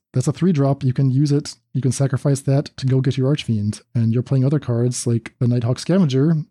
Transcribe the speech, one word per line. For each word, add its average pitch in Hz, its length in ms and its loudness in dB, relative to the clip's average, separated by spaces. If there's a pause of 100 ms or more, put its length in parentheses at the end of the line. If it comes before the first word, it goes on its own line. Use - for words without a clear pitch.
(140)
That's 127 140 -2
a 151 40 0
three 180 200 0
drop. 139 300 0
You 127 120 0
can 135 160 2
use 143 200 2
it. 147 260 -2 (180)
You 127 80 -2
can 127 100 0
sacrifice 139 500 0
that 139 360 -2
to 131 80 -6
go 131 160 2
get 131 160 0
your 131 100 0
Archfiend. 110 540 -2 (120)
And 113 200 2
you're 123 80 0
playing 135 240 0
other 147 120 2
cards 123 480 -2
like 117 340 -2
the 123 80 2
Nighthawk 120 300 0
Scavenger, 160 580 2 (140)